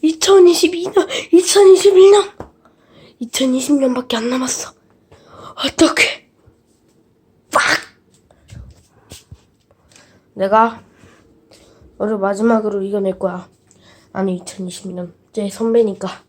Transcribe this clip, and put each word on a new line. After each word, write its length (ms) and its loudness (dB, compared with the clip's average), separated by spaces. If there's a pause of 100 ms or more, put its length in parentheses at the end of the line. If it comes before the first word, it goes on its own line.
이천이십이 840 2
년, 180 0 (260)
이천이십일 760 6
년. 180 2 (920)
이천이십 600 -2
년밖에 380 -2
안 120 -6
남았어. 420 -6 (840)
어떡해. 760 -2 (1200)
빡! 100 0 (2750)
내가 480 0 (1120)
너를 220 -4
마지막으로 640 -2
이겨낼 360 -4
거야. 300 -8 (640)
나는 200 -4
이천이십 600 -14
년 240 -14 (140)
제 180 -6
선배니까. 800 -2